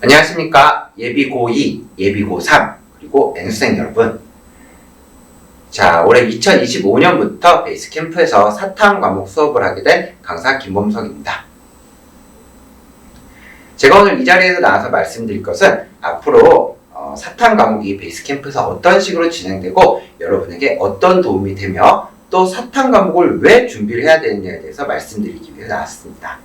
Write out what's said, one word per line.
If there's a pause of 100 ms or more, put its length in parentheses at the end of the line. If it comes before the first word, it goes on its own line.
안녕하십니까.
예비
고
이, (160)
예비
고
삼, (220)
그리고
N수생
여러분. (1500)
자,
올해
이천이십오
년부터
베이스
캠프에서
사탐
과목
수업을
하게
된
강사
김범석입니다. (2250)
제가
오늘
이
자리에서
나와서
말씀드릴
것은 (180)
앞으로, (120)
어,
사탐
과목이
베이스
캠프에서
어떤
식으로
진행되고 (180)
여러분에게
어떤
도움이
되며 (180)
또
사탐
과목을
왜
준비를
해야
되느냐에
대해서
말씀드리기
위해
나왔습니다.